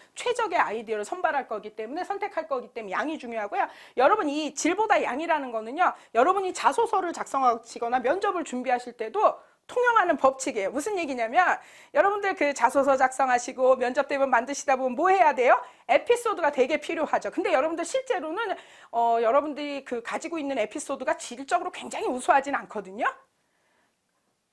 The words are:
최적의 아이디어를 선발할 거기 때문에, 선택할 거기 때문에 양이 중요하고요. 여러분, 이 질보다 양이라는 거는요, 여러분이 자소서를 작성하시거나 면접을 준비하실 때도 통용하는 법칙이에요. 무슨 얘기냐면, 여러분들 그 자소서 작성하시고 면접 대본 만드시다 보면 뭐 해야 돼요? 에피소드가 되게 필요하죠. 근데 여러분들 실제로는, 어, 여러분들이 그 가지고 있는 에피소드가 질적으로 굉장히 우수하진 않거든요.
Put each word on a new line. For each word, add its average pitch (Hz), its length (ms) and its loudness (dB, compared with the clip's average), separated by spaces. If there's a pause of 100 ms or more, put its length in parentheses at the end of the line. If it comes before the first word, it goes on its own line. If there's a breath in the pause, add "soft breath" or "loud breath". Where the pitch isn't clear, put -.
(160 loud breath)
최적의 453 440 -2
아이디어를 208 460 -2
선발할 320 420 -2
거기 214 280 -10
때문에, 254 280 -8
선택할 392 440 -6
거기 247 260 -6
때문에 214 180 -10
양이 262 260 -4
중요하고요. 240 500 -4 (300 loud breath)
여러분, 330 300 4
이 285 260 -4
질보다 370 500 2
양이라는 294 480 -2
거는요, 240 420 -2 (220 loud breath)
여러분이 370 380 2
자소서를 339 600 0
작성하시거나 240 840 -2
면접을 349 440 0
준비하실 247 500 -4
때도 262 460 2 (280 loud breath)
통용하는 453 500 2
법칙이에요. 254 540 0
무슨 302 280 -4
얘기냐면, 269 580 2 (360 loud breath)
여러분들 403 420 2
그 285 180 0
자소서 269 440 4
작성하시고 254 800 2
면접 254 300 0
대본 277 220 0
만드시다 262 460 0
보면 254 200 -2
뭐 330 140 4
해야 349 240 6
돼요? 269 260 6 (280 loud breath)
에피소드가 330 640 2
되게 269 260 2
필요하죠. 285 540 -4
근데 381 220 -2
여러분들 320 320 0
실제로는, 392 680 -4 (360 loud breath)
어, 233 300 2
여러분들이 285 640 0
그 233 200 -6
가지고 330 340 -8
있는 277 220 -4
에피소드가 262 580 -4
질적으로 349 540 -6
굉장히 277 360 -8
우수하진 277 480 2
않거든요. 202 500 -8 (1500)